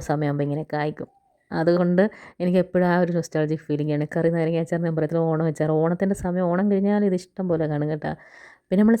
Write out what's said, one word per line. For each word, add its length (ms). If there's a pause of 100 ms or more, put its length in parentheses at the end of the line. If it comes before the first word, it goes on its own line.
സമയമാകുമ്പോൾ 400
ഇങ്ങനെ 240
കായ്ക്കും. 380 (500)
അതുകൊണ്ട് 420 (380)
എനിക്ക് 240
എപ്പോഴും 300
ആ 100
ഒരു 140
നൊസ്റ്റാൾജിക് 500
ഫീലിംഗ് 280
ആണ്. 100 (100)
കറി 200
നാരങ്ങ 280
അച്ചാർ 240
ഞാൻ 100
പറയത്തില്ല, 340
ഓണം 200
അച്ചാർ. 180 (100)
ഓണത്തിൻ്റെ 440
സമയം, 260
ഓണം 220
കഴിഞ്ഞാൽ 360
ഇത് 140
ഇഷ്ടം 300
പോലെ 200
കാണും 200
കേട്ടോ. 200 (560)
പിന്നെ 140
നമ്മൾ 180